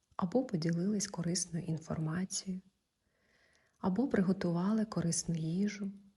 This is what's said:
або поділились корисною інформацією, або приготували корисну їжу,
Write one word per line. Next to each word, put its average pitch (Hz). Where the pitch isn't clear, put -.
або 214
поділились 180
корисною 170
інформацією, 160
або 196
приготували 190
корисну 170
їжу, 196